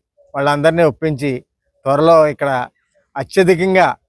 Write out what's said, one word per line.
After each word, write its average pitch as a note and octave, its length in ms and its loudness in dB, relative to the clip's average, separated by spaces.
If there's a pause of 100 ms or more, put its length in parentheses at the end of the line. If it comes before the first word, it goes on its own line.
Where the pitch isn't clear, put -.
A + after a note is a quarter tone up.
(360)
వాళ్ళందరినీ D3 480 0
ఒప్పించి C#3+ 600 -4 (400)
త్వరలో D#3 440 4
ఇక్కడ C3+ 400 -4 (500)
అత్యధికంగా F#3 760 0 (140)